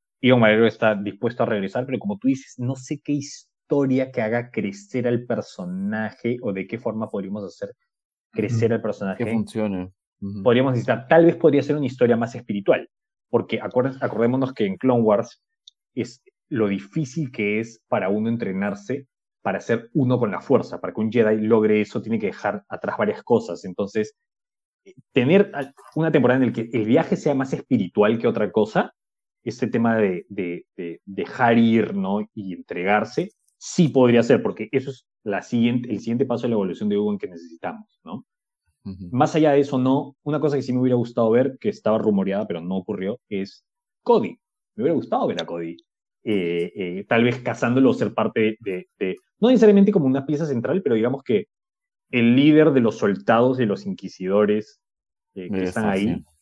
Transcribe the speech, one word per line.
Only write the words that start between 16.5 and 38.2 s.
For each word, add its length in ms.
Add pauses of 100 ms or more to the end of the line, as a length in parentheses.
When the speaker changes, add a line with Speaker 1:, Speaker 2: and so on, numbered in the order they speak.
Speaker 1:
difícil 640
que 300
es 280
para 200
uno 200
entrenarse 760 (360)
para 180
ser 320
uno 260
con 120
la 100
fuerza, 400
para 140
que 80
un 100
Jedi 300
logre 400
eso 180
tiene 180
que 100
dejar 420
atrás 260
varias 260
cosas, 440
entonces 480 (1000)
tener 400
al-, 220 (220)
una 140
temporada 320
en 40
la 80
que 180
el 140
viaje 300
sea 180
más 180
espiritual 680
que 80
otra 240
cosa, 440 (480)
este 240
tema 320
de, 320
de, 340 (120)
de 280
dejar 540
ir, 360
¿no? 380
Y 220
entregarse, 720 (300)
sí 300
podría 340
ser, 200
porque 300
eso 180
es 160 (160)
la 200
siguiente, 480
el 100
siguiente 240
paso 200
de 60
la 40
evolución 340
de 80
Obi-Wan 220
que 100
necesitamos, 760
¿no? 220 (640)